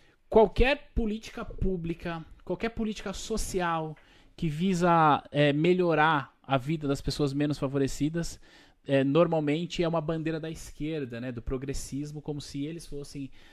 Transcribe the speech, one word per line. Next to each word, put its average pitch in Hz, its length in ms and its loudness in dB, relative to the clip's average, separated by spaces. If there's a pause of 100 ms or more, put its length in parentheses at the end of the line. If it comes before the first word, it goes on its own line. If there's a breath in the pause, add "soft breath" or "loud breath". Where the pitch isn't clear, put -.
(300 soft breath)
qualquer 233 640 4
política 226 480 -4
pública, 170 800 -4 (220)
qualquer 185 240 -4
política 214 440 -6
social 170 800 -2 (400 soft breath)
que 170 120 -2
visa, 165 840 4
é, 143 220 4
melhorar 160 800 4 (120)
a 135 120 2
vida 147 300 -2
das 139 140 0
pessoas 139 320 -2
menos 143 240 0
favorecidas, 143 800 -2 (460 soft breath)
é, 139 180 4
normalmente 160 760 2
é 165 60 2
uma 160 140 0
bandeira 160 380 -4
da 160 100 -8
esquerda, 147 720 -8
né, 127 100 -6
do 113 100 -8
progressismo, 139 800 -6
como 147 200 -8
se 143 240 -8
eles 160 200 -10
fossem, 143 460 -12 (220 soft breath)